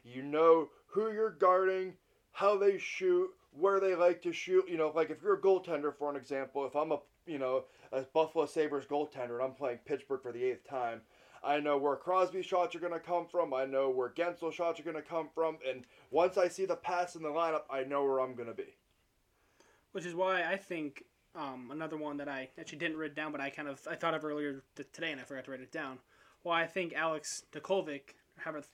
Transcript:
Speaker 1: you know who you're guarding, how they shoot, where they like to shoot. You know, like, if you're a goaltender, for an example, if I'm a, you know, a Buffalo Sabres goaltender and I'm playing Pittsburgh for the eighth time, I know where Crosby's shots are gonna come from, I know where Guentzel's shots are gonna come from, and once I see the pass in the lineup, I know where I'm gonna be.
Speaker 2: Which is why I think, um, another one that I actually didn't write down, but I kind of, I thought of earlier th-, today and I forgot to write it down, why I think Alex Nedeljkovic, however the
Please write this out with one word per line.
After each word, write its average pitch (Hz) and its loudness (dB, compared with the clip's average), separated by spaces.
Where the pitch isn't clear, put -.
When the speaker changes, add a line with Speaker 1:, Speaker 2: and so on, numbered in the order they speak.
Speaker 1:
you 123 -10
know 156 6
who 220 -2
you're 214 0
guarding, 185 4
how 202 4
they 196 4
shoot, 180 2
where 190 4
they 190 4
like 175 4
to 175 -2
shoot. 185 2
You 165 -2
know, 156 4
like, 156 2
if 151 -10
you're 196 4
a 190 0
goaltender, 170 2
for 143 -4
an 143 -2
example, 135 -4
if 127 -4
I'm 156 0
a, 143 0
you 156 -6
know, 131 0
a 131 -2
Buffalo 156 2
Sabres 143 -2
goaltender 143 -4
and 123 -4
I'm 131 -2
playing 127 -6
Pittsburgh 135 -4
for 123 -8
the 120 -8
eighth 123 -2
time, 117 -4
I 147 2
know 147 2
where 139 2
Crosby's 185 2
shots 180 2
are 170 -8
gonna 170 -4
come 170 -2
from, 165 0
I 131 0
know 135 2
where 127 0
Guentzel's 165 -4
shots 165 -2
are 143 -12
gonna 156 -6
come 160 -4
from, 160 0
and 131 -6
once 180 4
I 180 6
see 190 -4
the 175 0
pass 175 -2
in 160 -14
the 151 -4
lineup, 156 0
I 135 -4
know 143 -2
where 135 2
I'm 127 -2
gonna 117 -10
be. - -10
Speaker 2:
Which 175 -8
is 175 -8
why 185 2
I 180 -2
think, 160 -8
um, 131 -10
another 156 -8
one 151 -6
that 143 -8
I 131 -8
actually - -14
didn't 160 -4
write 151 -6
down, 151 -6
but 147 -6
I 139 -6
kind 147 -8
of, 135 -10
I 165 -6
thought 160 0
of 151 -4
earlier 147 -4
th-, 139 -14
today 160 -6
and 131 -10
I 123 -14
forgot 131 -10
to 135 -14
write 127 -10
it 127 -18
down, 135 -8
why 165 2
I 165 0
think 165 -4
Alex 156 -2
Nedeljkovic, 156 -2
however 151 -8
the - -18